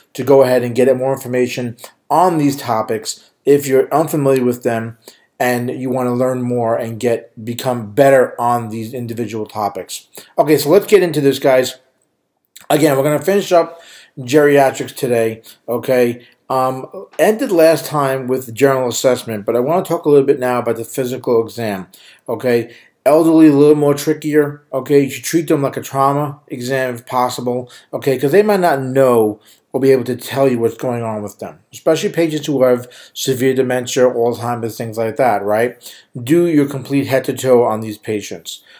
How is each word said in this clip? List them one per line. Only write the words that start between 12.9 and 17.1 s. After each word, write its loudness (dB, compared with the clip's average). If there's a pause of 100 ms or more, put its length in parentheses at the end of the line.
we're 0
gonna 0
finish 0
up 2 (380)
geriatrics 2
today, -2 (260)
okay? 0 (220)
Um, -4 (120)